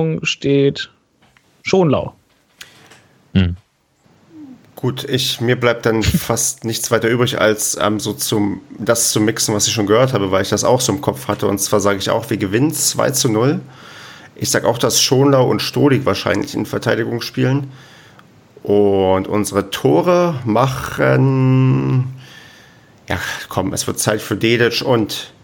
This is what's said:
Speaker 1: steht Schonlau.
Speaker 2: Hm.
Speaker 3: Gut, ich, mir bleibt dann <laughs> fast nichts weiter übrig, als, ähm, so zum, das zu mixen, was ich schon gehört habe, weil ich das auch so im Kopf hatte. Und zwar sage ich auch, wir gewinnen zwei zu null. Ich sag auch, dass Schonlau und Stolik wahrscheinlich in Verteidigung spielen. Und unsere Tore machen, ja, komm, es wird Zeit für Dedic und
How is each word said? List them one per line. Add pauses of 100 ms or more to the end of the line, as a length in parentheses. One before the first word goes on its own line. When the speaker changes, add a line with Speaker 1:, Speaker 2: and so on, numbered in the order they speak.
(240)
Speaker 1:
steht (720)
Schonlau. (1200)
Speaker 2:
Hm. (1200)
Speaker 3:
Gut,
ich,
mir
bleibt
dann
<laughs>
fast
nichts
weiter
übrig,
als,
ähm,
so
zum, (180)
das
zu
mixen,
was
ich
schon
gehört
habe,
weil
ich
das
auch
so
im
Kopf
hatte.
Und
zwar
sage
ich
auch,
wir
gewinnen
zwei
zu
null. (760)
Ich
sag
auch,
dass
Schonlau
und
Stolik
wahrscheinlich
in
Verteidigung
spielen. (920)
Und
unsere
Tore (100)
machen, (960)
ja, (320)
komm,
es
wird
Zeit
für
Dedic
und (120)